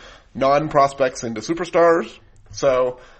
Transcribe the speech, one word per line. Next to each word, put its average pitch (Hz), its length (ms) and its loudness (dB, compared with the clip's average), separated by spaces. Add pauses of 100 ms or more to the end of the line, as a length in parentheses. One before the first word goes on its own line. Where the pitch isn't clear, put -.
(360)
non-prospects 139 880 0
into 113 180 -8
superstars. 170 680 0 (440)
So 127 480 0 (200)